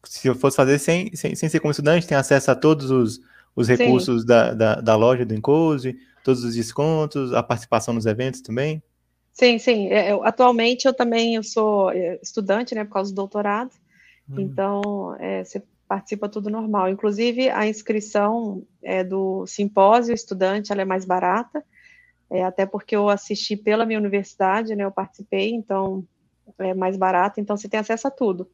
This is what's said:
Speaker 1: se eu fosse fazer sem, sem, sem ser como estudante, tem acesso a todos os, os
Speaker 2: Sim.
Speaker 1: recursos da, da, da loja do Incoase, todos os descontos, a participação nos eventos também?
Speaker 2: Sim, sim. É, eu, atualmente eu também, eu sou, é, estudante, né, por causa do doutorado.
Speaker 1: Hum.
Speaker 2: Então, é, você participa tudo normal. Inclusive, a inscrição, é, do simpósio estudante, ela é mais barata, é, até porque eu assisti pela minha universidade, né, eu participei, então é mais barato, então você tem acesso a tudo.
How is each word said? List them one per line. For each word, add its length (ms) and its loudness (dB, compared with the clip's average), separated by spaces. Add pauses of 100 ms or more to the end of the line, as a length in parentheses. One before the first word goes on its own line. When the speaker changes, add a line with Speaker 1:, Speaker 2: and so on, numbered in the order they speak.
Speaker 1:
se 260 -8
eu 60 2
fosse 220 2
fazer 220 4
sem, 360 -2
sem, 200 -6
sem 140 -4
ser 120 0
como 100 0
estudante, 380 2
tem 80 2
acesso 340 4
a 40 6
todos 360 2
os, 300 2 (340)
os 120 0
Speaker 2:
Sim. 100 6
Speaker 1:
recursos 480 2
da, 300 6
da, 260 2
da 160 4
loja 300 4
do 80 -4
Incoase, 640 0 (280)
todos 180 2
os 140 -4
descontos, 800 -2
a 80 2
participação 520 -2
nos 120 -4
eventos 340 -2
também? 420 -6 (500)
Speaker 2:
Sim, 260 2
sim. 300 0
É, 240 2
eu, 120 0
atualmente 600 2
eu 60 4
também, 440 0
eu 60 -4
sou, 480 0
é, 320 -4
estudante, 520 -4
né, 100 -4
por 100 -14
causa 180 -4
do 40 -8
doutorado. 540 -4 (580)
Speaker 1:
Hum. 120 -8
Speaker 2:
Então, 760 -4
é, 260 -6
você 180 -12 (260)
participa 400 -6
tudo 220 -8
normal. 400 -2
Inclusive, 580 -2
a 180 0
inscrição, 960 -4 (200)
é, 220 -4
do 420 -4
simpósio 680 4
estudante, 580 -2
ela 100 -2
é 20 -2
mais 220 -2
barata, 580 -2 (680)
é, 140 -2
até 220 -2
porque 300 -6
eu 120 2
assisti 480 -2
pela 300 0
minha 120 -2
universidade, 800 -2
né, 80 -2
eu 80 -2
participei, 580 -6
então 540 -4 (540)
é 160 -4
mais 220 -2
barato, 440 2
então 160 -4
você 120 -10
tem 120 -2
acesso 280 -4
a 20 -2
tudo. 440 -2